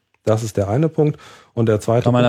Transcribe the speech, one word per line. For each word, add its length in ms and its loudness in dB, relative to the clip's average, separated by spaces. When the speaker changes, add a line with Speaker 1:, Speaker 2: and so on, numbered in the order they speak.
Speaker 1:
Das 180 0
ist 140 -8
der 120 -2
eine 200 0
Punkt. 320 -2
Und 140 0
der 100 2
zweite 240 0
Speaker 2:
Kann 80 2
man 80 2
Speaker 1:
Punkt 80 4